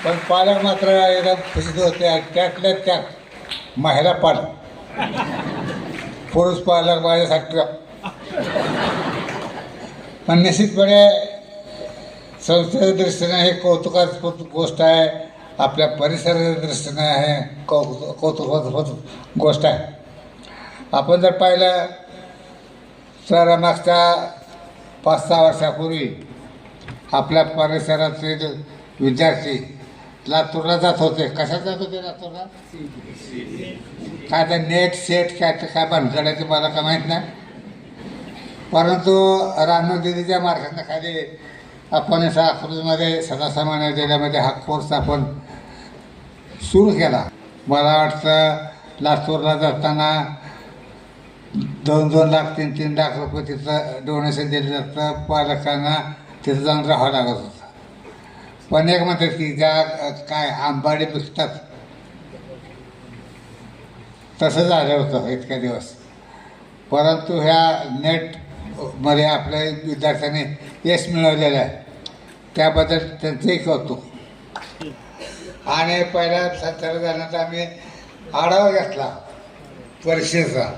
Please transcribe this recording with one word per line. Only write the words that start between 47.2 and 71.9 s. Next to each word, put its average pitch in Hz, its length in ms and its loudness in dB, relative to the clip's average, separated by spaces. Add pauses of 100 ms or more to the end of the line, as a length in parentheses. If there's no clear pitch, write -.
मला 147 300 4
वाटतं 156 600 2 (440)
लातूरला 147 540 0
जाताना 151 800 0 (1200)
दोन 147 520 0
दोन 156 220 4
लाख, 156 140 4
तीन 151 340 -6
तीन 151 160 -4
लाख 151 220 0
रुपये 147 320 -8
तिथं 143 580 -6
डोनेशन 147 440 -2
दिलं 139 200 -2
जातं, 147 420 -4
पालकांना 147 1000 -2 (340)
तिथं 139 120 0
जाऊन 151 260 0
राहावं 135 260 2
लागत 127 180 0
होतं. 104 300 -8 (1120)
पण 156 180 4
एक 175 140 2
म्हणतात 175 260 0
की 156 240 -4
ज्या, 156 280 2
अ, 151 280 -2
काय 147 400 -6
आंबाडी 147 560 -2
पिकतात 147 440 -6 (3000)
तसं 156 200 2
झालं 156 320 2
होतं 123 340 -2
इतक्या 127 300 -6
दिवस, 120 260 -6 (1080)
परंतु 160 500 0
ह्या 160 480 4 (120)
नेटमध्ये 147 1200 -2
आपल्या 151 380 0
विद्यार्थ्यांनी 147 800 -2 (420)
यश 170 240 0
मिळवलेलं 156 500 2
आहे, - 260 -4 (720)